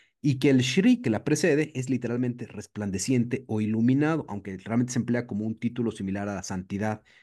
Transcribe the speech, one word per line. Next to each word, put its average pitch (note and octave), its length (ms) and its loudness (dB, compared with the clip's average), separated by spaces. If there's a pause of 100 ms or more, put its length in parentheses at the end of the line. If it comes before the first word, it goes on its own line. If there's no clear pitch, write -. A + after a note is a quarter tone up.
(200)
y C3 180 2
que D3 120 6
el C3 100 6
Shri A#3 400 4
que B2 100 0
la G#2+ 140 0
precede D3+ 500 2
es C3 160 -4
literalmente A#2+ 560 -2
resplandeciente G#2+ 1000 -2
o A2 120 -2
iluminado, B2+ 680 2
aunque G2 300 -8
realmente B2 340 0
se B2 80 0
emplea A#2+ 260 0
como G#2 200 -4
un A2 120 -4
título A#2 320 -2
similar G2+ 380 -6
a G2+ 80 -6
la F#2+ 80 -8
santidad. G2+ 580 -4 (200)